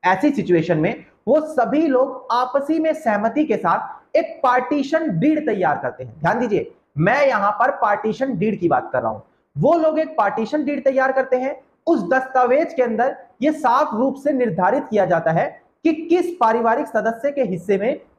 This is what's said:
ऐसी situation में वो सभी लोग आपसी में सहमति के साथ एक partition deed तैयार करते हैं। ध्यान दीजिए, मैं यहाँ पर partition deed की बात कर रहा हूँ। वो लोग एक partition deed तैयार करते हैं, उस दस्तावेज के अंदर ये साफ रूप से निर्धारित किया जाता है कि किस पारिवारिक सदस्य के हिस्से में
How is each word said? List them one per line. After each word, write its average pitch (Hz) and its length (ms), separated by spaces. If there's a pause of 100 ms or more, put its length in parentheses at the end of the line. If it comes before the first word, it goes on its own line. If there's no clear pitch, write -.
ऐसी 190 260
situation 165 460
में 175 280 (220)
वो 294 140
सभी 302 460
लोग 262 440
आपसी 277 480
में 311 140
सहमति 226 520
के 214 120
साथ - 600
एक - 260
partition 269 760
deed 302 260
तैयार 175 320
करते 127 260
हैं। 127 160
ध्यान 180 200
दीजिए, 208 360 (220)
मैं 240 300
यहाँ 208 240
पर 247 200
partition 220 640
deed 196 220
की 170 80
बात 147 260
कर 123 80
रहा 113 100
हूँ। 101 120 (340)
वो 262 160
लोग 311 260
एक 311 180
partition 226 460
deed 277 200
तैयार 269 280
करते 262 260
हैं, 262 240 (260)
उस 240 220
दस्तावेज 262 640
के 254 100
अंदर 233 340 (240)
ये 294 100
साफ 269 420
रूप 247 220
से - 160
निर्धारित 240 600
किया 208 140
जाता 165 260
है 185 300 (220)
कि 320 100
किस 339 460
पारिवारिक 233 480
सदस्य 226 440
के 285 100
हिस्से 190 360
में 240 220 (200)